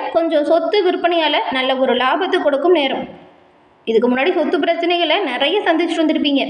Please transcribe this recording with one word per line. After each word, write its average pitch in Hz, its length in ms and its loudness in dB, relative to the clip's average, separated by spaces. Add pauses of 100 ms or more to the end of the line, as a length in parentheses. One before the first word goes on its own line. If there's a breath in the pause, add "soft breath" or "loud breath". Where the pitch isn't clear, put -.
(140)
கொஞ்சம் 320 320 0
சொத்து 330 380 2
விற்பனையால 339 520 0 (160)
நல்ல 262 260 0
ஒரு 262 160 2
லாபத்தை 302 480 0
கொடுக்கும் 285 300 2
நேரம். 294 320 0 (840)
இதுக்கு 226 220 2
முன்னாடி 269 240 0
சொத்து 339 260 0
பிரச்சனைகளை 339 640 0
நிறைய 311 380 -2
சந்திச்சுட்டு 330 420 0
வந்திருப்பீங்க, 294 460 0